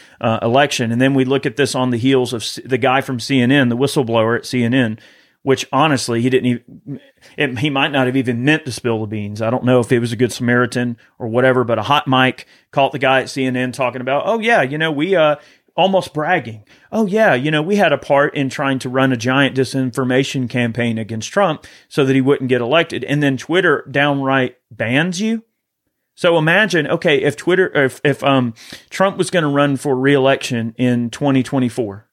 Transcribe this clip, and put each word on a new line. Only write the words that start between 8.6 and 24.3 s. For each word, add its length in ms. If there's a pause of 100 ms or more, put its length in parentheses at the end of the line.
to 80
spill 300
the 40
beans. 340
I 100
don't 120
know 160
if 140
it 80
was 120
a 40
good 160
Samaritan 640 (240)
or 80
whatever, 340
but 160
a 60
hot 240
mic 380 (260)
caught 180
the 80
guy 220
at 100
C 140
N 100
N 160
talking 300
about, 260
"Oh 140
yeah, 220
you 140
know, 140
we, 240
uh, 220 (420)
almost 360
bragging. 500 (260)
Oh 140
yeah, 300
you 160
know, 100
we 160
had 160
a 60
part 360
in 140
trying 300
to 100
run 240
a 40
giant 380
disinformation 920
campaign 480
against 340
Trump 360 (200)
so 200
that 80
he 80
wouldn't 260
get 140
elected." 420
And 180
then 140
Twitter 540
downright 680 (140)